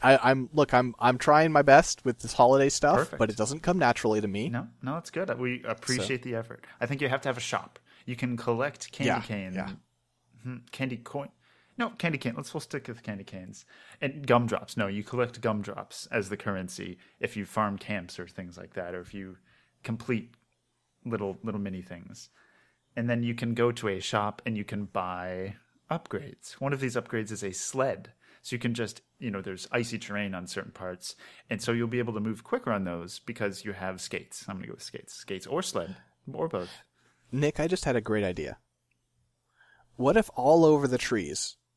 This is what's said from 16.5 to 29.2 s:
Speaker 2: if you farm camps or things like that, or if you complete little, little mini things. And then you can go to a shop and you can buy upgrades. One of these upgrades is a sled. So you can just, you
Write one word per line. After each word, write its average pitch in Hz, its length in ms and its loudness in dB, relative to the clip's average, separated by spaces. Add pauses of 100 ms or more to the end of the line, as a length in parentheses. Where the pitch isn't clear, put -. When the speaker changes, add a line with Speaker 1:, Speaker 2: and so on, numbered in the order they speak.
Speaker 2:
if - 180 -4
you 101 80 -6
farm 104 320 -2
camps 95 400 -8
or 90 100 -10
things 87 300 -14
like 90 180 -18
that, 90 200 -8
or 90 60 -8
if 90 120 -16
you 95 240 -12 (460)
complete 113 500 -4 (720)
little, 104 380 -4
little 107 180 -4
mini 95 220 -6
things. - 460 -16 (680)
And 117 120 -2
then 120 140 2
you 117 140 0
can 117 180 -2
go 120 200 4
to 113 160 -4
a 95 100 -2
shop 104 440 -2
and 113 140 -4
you 104 60 -4
can 104 220 -6
buy 92 720 -6 (340)
upgrades. - 640 -8
One 139 200 -2
of 135 60 -4
these 127 160 -2
upgrades 113 360 -4
is 101 120 -8
a 98 80 -4
sled. 127 600 -4 (300)
So - 140 -8
you 120 40 -6
can 120 140 -2
just, 113 280 -6 (180)
you 147 100 -6